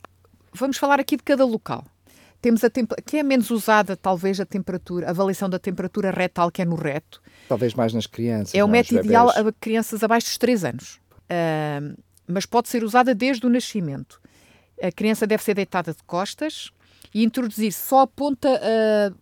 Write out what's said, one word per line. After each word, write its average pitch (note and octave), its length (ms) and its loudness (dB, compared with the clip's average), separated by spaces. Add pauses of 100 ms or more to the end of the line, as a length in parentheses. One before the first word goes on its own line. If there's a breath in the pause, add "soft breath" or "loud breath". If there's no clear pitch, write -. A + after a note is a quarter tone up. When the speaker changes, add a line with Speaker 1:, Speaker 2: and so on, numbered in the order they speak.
(520)
Speaker 1:
vamos C4+ 240 -4
falar C#4 220 2
aqui C#4 180 -2
de - 60 -4
cada C4+ 220 2
local. G#3+ 400 -4 (580 soft breath)
Temos A#3 220 4
a A#3 40 6
temp-, - 380 -4
que D4+ 120 -4
é D4+ 40 0
menos C4 300 2
usada, G#3 440 2
talvez, F#3+ 440 -2
a F#3+ 40 -4
temperatura, F3+ 600 -6
a - 40 -2
avaliação F#3+ 380 0
da F3+ 120 -4
temperatura F#3+ 500 -4
retal, F3+ 400 0
que F#3+ 120 -4
é - 20 0
no E3+ 100 0
reto. D#3 480 -6 (260 soft breath)
Speaker 2:
Talvez A#2+ 260 0
mais A#2 200 0
nas A2 140 -4
crianças, A#2 480 -4
Speaker 1:
É G3+ 80 4
o - 20 4
Speaker 2:
não G#3+ 80 4
é? A#3+ 40 6
Nos A#3+ 120 2
Speaker 1:
método A3 160 2
ideal A#3 220 6
Speaker 2:
bebés. G#3+ 180 2
Speaker 1:
a G#3+ 140 0
crianças A3 420 -4
abaixo A3+ 240 2
dos - 120 -6
três A#3 260 2
anos. B2 340 -8 (320)
Ahm, D#3 640 -2 (340)
mas F#3 160 -2
pode A#3 240 0
ser A#3+ 140 -2
usada B3 320 4
desde B3 320 0
o - 20 2
nascimento. E3+ 720 -2 (640 soft breath)
A F#3 80 0
criança G#3+ 380 0
deve G#3+ 160 0
ser G#3 100 0
deitada F3+ 380 -4
de - 120 -18
costas - 680 -6 (440 soft breath)
e G#3+ 80 0
introduzir A3+ 500 -2
só - 280 2
a C4+ 60 6
ponta, C#4+ 420 -2
a G#3+ 720 2